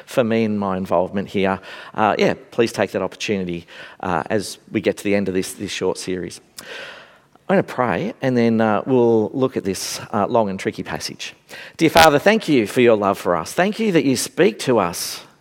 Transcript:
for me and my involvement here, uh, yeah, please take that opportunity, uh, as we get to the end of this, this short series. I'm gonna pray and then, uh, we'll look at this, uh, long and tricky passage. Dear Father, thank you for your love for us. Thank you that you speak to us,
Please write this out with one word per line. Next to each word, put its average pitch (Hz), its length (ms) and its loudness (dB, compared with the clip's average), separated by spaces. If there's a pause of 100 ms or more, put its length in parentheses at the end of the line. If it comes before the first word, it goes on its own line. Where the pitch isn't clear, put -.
for - 180 0
me 113 220 0
and 107 140 -2
my 95 180 -2
involvement 92 500 -2
here, 95 320 0 (340)
uh, 104 240 2
yeah, 131 160 2 (180)
please 117 200 0
take 101 200 -2
that 98 100 -4
opportunity, 92 680 -6 (320)
uh, 85 300 -2
as 98 280 -4 (140)
we 107 80 -2
get 92 180 0
to - 60 -12
the 101 120 0
end 101 120 0
of 92 60 -2
this, 92 200 -4
this 101 180 -10
short - 260 -4
series. 90 420 -8 (1120)
I'm 190 80 2
gonna 175 60 2
pray 123 580 -2
and 127 160 0
then, 117 240 4
uh, 107 240 2
we'll 117 480 4
look 131 240 -2
at 90 80 -4
this, - 340 -6 (140)
uh, 101 140 0
long 113 220 0
and 95 80 -6
tricky 95 260 -6
passage. - 500 -10 (420)
Dear 160 140 2
Father, 156 300 8
thank 214 280 2
you 127 180 4
for - 140 -2
your 117 160 6
love 101 220 0
for 90 180 0
us. 82 160 -4
Thank 202 280 0
you 220 120 0
that 160 140 4
you 131 100 2
speak 202 440 0
to 120 200 2
us, - 460 -4 (160)